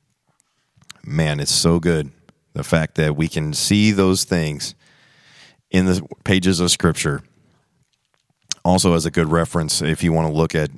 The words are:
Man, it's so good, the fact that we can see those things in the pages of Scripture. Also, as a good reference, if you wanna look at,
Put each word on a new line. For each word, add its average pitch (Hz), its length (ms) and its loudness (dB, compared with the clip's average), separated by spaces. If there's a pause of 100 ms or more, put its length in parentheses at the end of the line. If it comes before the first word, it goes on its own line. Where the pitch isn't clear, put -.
(1040)
Man, 76 360 -2
it's 71 120 -4
so 85 280 2
good, 80 320 -2 (420)
the 78 100 -8
fact 80 320 -2
that 78 200 0
we 80 120 0
can 76 260 -4
see 104 380 2
those 95 340 2
things 78 500 -4 (960)
in 92 140 2
the 90 200 0 (180)
pages 92 360 2
of 85 100 0
Scripture. 78 540 0 (1400)
Also, 90 300 4
as 80 120 0
a 82 60 -2
good 80 180 2
reference, 82 520 0
if 78 220 -2
you 85 100 4
wanna 80 180 2
look 78 220 0
at, 76 240 -2